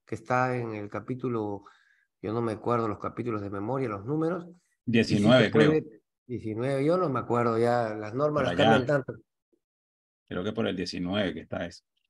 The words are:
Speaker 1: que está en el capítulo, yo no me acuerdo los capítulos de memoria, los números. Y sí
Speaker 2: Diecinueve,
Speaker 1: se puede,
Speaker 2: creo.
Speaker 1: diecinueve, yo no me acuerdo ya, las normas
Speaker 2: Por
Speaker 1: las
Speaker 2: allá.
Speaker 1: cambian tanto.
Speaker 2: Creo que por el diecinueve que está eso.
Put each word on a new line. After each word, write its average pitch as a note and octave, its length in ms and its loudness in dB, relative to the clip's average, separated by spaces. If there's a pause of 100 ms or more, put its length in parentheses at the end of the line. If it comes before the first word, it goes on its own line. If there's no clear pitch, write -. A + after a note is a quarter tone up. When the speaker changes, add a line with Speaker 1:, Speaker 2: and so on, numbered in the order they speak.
Speaker 1:
que - 100 -10
está B2+ 420 -2
en A2+ 200 -6
el G#2 120 -8
capítulo, A2 760 -6 (580)
yo G2+ 100 -4
no A#2 80 -2
me A#2 120 0
acuerdo A2+ 340 -2
los G2+ 140 -6
capítulos A2 420 -6
de G2+ 80 -8
memoria, A2+ 380 -4
los G2+ 160 -8
números. D#3+ 420 -4
Y - 40 -20
sí - 680 0
Speaker 2:
Diecinueve, A2+ 300 8
Speaker 1:
se - 40 0
puede, D3+ 320 6
Speaker 2:
creo. - 180 -14 (260)
Speaker 1:
diecinueve, B2 580 -4
yo E3 120 2
no F#3 120 0
me B2+ 100 -2
acuerdo A#2 400 0
ya, A#2+ 360 2
las G#2+ 200 -8
normas D3 300 0
Speaker 2:
Por - 80 0
Speaker 1:
las - 0 -
Speaker 2:
allá. C3 180 4
Speaker 1:
cambian B2 160 4
tanto. C3+ 340 -2 (1080)
Speaker 2:
Creo F2+ 160 -6
que G#2 80 -4
por A2 160 -2
el F#2+ 80 -4
diecinueve F2+ 580 -2
que - 60 -10
está F#2 260 -6
eso. - 160 -14 (280)